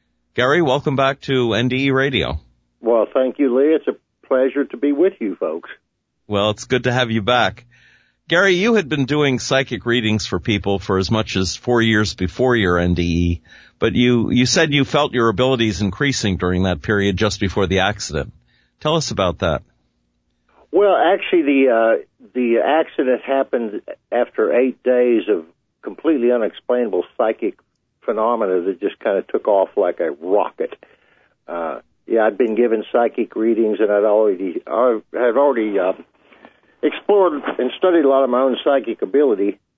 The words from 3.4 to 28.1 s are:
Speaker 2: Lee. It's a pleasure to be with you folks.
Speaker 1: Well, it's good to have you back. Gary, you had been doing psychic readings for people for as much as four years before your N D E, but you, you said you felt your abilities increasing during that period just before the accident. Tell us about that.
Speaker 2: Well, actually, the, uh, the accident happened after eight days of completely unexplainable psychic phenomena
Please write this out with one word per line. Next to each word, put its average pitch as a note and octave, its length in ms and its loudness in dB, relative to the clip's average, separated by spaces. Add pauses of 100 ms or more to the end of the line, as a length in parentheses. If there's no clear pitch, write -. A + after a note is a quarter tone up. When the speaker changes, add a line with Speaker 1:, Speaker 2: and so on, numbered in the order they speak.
Speaker 2:
Lee. D3 180 2
It's D3+ 140 -4
a - 80 -4 (300)
pleasure C3 400 0
to - 100 -16
be C#3+ 160 -2
with F3+ 280 0
you G2 160 -6
folks. E2 340 -8 (560)
Speaker 1:
Well, G#2 240 0
it's - 160 -6
good B2 180 -2
to B2 80 0
have B2 180 0
you A2+ 120 -2
back. A2+ 420 0 (640)
Gary, F#3 280 2
you A3 180 2
had F3+ 160 0
been C#3+ 160 -2
doing C#3 320 0
psychic C3+ 480 -4
readings A2 400 0
for F2+ 120 -4
people G2+ 400 -2
for F#2+ 200 -2
as F#2 120 -2
much A2 260 -2
as F#2 200 -2
four A#2+ 240 0
years G#2+ 320 2
before A#2+ 420 -2
your F2+ 240 2
N F2 140 0
D F2 100 -2
E, E2+ 400 0 (360)
but G#2+ 160 -2
you, B2 360 2
you B2 140 2
said D#3 300 0
you C#3+ 100 2
felt D3 300 -2
your A#2 160 2
abilities A2+ 500 0
increasing G#2 560 -2
during F2+ 280 0
that F2+ 180 -2
period G2+ 340 0
just G#2 240 -2
before G2 260 -2
the F#2 120 0
accident. F#2 560 -4 (460)
Tell D#3 160 -2
us D3+ 160 -4
about F2+ 260 -2
that. D#2+ 240 -2 (1080)
Speaker 2:
Well, - 240 4
actually, F3 480 2
the, C#3 280 2
uh, A2+ 640 0
the A#2 280 0
accident C#3+ 600 0
happened C3 580 -4 (320)
after A2+ 400 0
eight B2 300 0
days B2 440 2
of F2 200 0 (360)
completely A#2+ 480 0
unexplainable A2+ 720 -2 (120)
psychic A2 420 -2 (440)
phenomena A2 580 -2